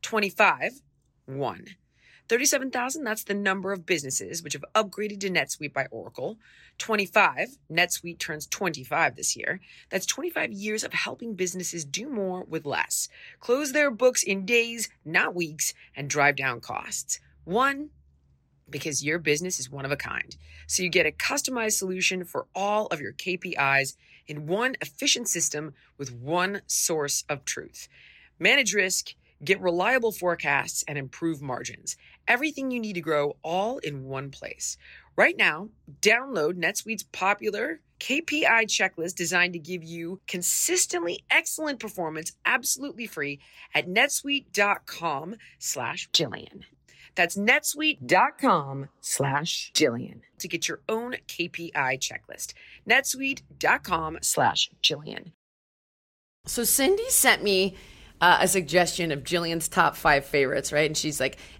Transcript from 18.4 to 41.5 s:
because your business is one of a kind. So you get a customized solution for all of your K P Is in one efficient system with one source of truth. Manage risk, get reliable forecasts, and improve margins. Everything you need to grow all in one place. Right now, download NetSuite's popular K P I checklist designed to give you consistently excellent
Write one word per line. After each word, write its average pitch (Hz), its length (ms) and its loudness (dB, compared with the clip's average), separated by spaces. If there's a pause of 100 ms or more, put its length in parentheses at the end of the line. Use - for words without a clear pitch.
because 143 360 -4
your 156 140 0
business 160 420 0
is 127 100 -10
one 139 140 -10
of 139 80 0
a 143 40 0
kind. - 400 -6 (300)
So - 160 0
you 180 60 0
get 165 180 4
a 156 40 2
customized 240 640 -2
solution 185 520 0
for - 300 -6
all 208 320 0
of 160 140 -4
your - 120 -10
K 185 240 -4
P 180 220 -8
Is 139 380 2 (320)
in 151 180 -10
one 233 340 0
efficient 240 480 0
system 151 460 -2 (240)
with 123 160 -8
one 175 540 -2
source - 600 0
of 143 160 -4
truth. - 440 -10 (500)
Manage 226 340 4
risk, 190 420 0 (300)
get - 160 2
reliable 208 520 2
forecasts, 165 760 0
and 147 80 -6
improve 143 460 -4
margins. 120 540 -8 (320)
Everything 269 420 0
you 247 100 -2
need 214 140 -6
to 175 60 -2
grow 147 420 0
all 196 360 -2
in 143 260 -8
one 135 260 -8
place. - 480 -10 (380)
Right 294 200 4
now, 180 320 2 (320)
download 220 540 2
NetSuite's 190 480 -2
popular 208 800 -2 (180)
K 277 220 0
P 311 260 0
I 226 200 6
checklist 190 500 0
designed 175 380 2
to 175 40 -6
give 170 240 -8
you 170 460 -10
consistently - 1000 0
excellent 302 520 0